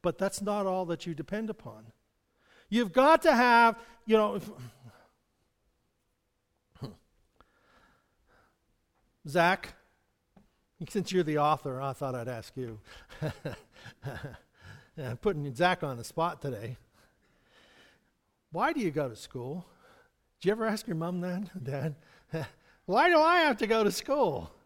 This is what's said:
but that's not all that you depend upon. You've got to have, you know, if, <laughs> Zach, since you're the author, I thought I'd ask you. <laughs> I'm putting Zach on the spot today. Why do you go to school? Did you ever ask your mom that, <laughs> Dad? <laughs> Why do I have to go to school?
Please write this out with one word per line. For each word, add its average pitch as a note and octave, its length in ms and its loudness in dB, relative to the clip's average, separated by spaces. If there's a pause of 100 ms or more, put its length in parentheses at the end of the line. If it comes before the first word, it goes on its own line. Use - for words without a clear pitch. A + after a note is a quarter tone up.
but E3+ 160 -2
that's F#3+ 240 -4
not G3+ 240 -2
all F#3 220 -2
that E3 200 -6
you E3+ 60 -6
depend G#3 360 -8
upon. A2 440 -14 (760)
You've G#3+ 240 0
got D4+ 300 6
to D#4+ 120 6
have, A#3 460 6 (260)
you A3 120 6
know, G#3 180 2
if, G#3 140 -8 (2250)
<laughs> C3 80 -10 (2500)
Zach, E3+ 460 2 (1160)
since F#3+ 220 -2
you're F3+ 120 2
the D3+ 160 0
author, C#3+ 420 0
I C#3 120 -4
thought C3 220 -4
I'd A#2+ 120 -6
ask A#2 280 -10
you. A2+ 240 -10 (420)
<laughs> - 1800 -14
I'm A#2+ 200 -8
putting D3 380 -2
Zach F3 280 2
on C3+ 140 -6
the A#2 60 -12
spot E3 380 -4
today. A#2 360 -8 (1700)
Why A#3+ 220 0
do D4+ 60 -2
you F#3 120 0
go C#3 160 -2
to A2 80 -8
school? C3+ 500 -10 (760)
Did E3+ 80 0
you G3 60 4
ever A3+ 120 -2
ask G#3+ 220 -2
your G3 80 -4
mom F3 260 -4
that, F3+ 420 -6
<laughs> - 0 -
Dad? C#3 320 -4 (380)
<laughs> D#3+ 140 -6 (380)
Why B3+ 240 4
do E4+ 100 6
I E4 220 4
have C#4+ 160 2
to A3 100 -2
go A3+ 160 2
to G3+ 80 2
school? F3 600 -2 (140)